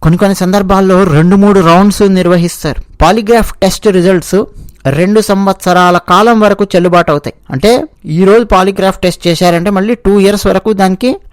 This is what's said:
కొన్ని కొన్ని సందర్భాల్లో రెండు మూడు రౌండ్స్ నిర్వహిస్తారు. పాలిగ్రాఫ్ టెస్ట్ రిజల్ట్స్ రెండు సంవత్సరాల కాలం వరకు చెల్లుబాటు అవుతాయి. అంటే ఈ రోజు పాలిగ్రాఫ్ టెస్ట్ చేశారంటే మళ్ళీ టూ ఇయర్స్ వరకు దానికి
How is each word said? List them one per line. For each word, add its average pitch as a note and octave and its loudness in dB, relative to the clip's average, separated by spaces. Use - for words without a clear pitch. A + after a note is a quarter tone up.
కొన్ని E3 2
కొన్ని G3 0
సందర్భాల్లో F#3+ 0
రెండు E3+ 2
మూడు G3 4
రౌండ్స్ F#3 2
నిర్వహిస్తారు. F3 -2
పాలిగ్రాఫ్ G#3+ 0
టెస్ట్ F#3+ -2
రిజల్ట్స్ F#3 0
రెండు F3+ 0
సంవత్సరాల F#3+ 0
కాలం G#3+ 0
వరకు G3+ 0
చెల్లుబాటు F3 0
అవుతాయి. D3 -6
అంటే A#3 0
ఈ E3 -2
రోజు A3 4
పాలిగ్రాఫ్ F#3+ -2
టెస్ట్ - -4
చేశారంటే F3 0
మళ్ళీ G3+ -2
టూ G3+ 0
ఇయర్స్ G3+ 0
వరకు F#3+ -2
దానికి G3 -2